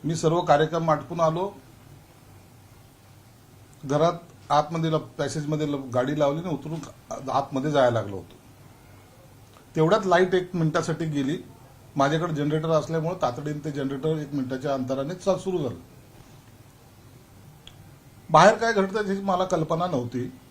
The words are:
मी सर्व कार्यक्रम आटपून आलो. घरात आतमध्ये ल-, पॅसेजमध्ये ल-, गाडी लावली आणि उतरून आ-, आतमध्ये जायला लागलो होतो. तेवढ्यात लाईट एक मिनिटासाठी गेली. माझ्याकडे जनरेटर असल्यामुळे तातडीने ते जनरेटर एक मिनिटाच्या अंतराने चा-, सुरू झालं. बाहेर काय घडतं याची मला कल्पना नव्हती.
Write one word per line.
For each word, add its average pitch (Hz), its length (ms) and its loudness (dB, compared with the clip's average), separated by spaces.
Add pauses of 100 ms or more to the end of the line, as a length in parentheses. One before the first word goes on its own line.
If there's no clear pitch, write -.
मी 156 120 -2
सर्व 160 260 2
कार्यक्रम 160 500 2
आटपून 160 280 -2
आलो. 170 320 0 (2250)
घरात 147 280 2 (360)
आतमध्ये 156 420 2
ल-, 156 60 2
पॅसेजमध्ये 151 720 -4
ल-, 135 260 -4
गाडी 131 260 0
लावली 143 200 2
आणि 175 140 -4
उतरून 156 260 -8 (320)
आ-, 131 260 -4
आतमध्ये 139 340 -2
जायला 135 180 6
लागलो 104 260 -2
होतो. 82 200 -14 (1400)
तेवढ्यात 175 300 4
लाईट 180 300 4
एक 180 200 -2
मिनिटासाठी 165 500 0
गेली. 147 320 -2 (580)
माझ्याकडे 160 380 0
जनरेटर 151 360 -2
असल्यामुळे 160 520 0
तातडीने 147 440 -4
ते 156 60 -4
जनरेटर 139 460 -4
एक 147 160 -8
मिनिटाच्या 131 400 -2
अंतराने 135 420 -4
चा-, 185 220 0
सुरू 185 200 -4
झालं. 139 220 -4 (2500)
बाहेर 185 260 8
काय 226 180 0
घडतं 196 340 0
याची 196 140 -2
मला 185 240 0
कल्पना 170 420 0
नव्हती. 123 520 -4 (120)